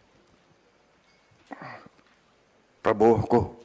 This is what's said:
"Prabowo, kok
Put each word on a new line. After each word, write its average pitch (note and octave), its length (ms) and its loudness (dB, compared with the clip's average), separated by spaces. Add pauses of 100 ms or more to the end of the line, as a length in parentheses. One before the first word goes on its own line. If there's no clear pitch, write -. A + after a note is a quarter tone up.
(2750)
"Prabowo, A2 480 2
kok A2+ 200 0 (180)